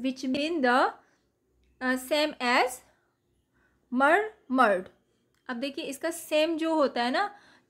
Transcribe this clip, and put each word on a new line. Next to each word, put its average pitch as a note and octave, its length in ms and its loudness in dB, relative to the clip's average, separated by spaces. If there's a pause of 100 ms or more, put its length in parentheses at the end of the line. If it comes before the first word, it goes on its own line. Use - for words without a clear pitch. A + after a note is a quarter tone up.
which C4 260 -4
mean D4 340 -2
the, B3 180 4 (1000)
uh, B3+ 220 0
same D4+ 300 0 (100)
as C#4 360 2 (1120)
murmured। B3+ 960 2 (600)
अब B3 60 -6
देखिए C#4 300 -8
इसका D4+ 240 -6
सेम D#4+ 480 -2
जो D#4+ 180 0
होता C4 280 2
है B3 80 -2
ना, F#4+ 180 -2 (400)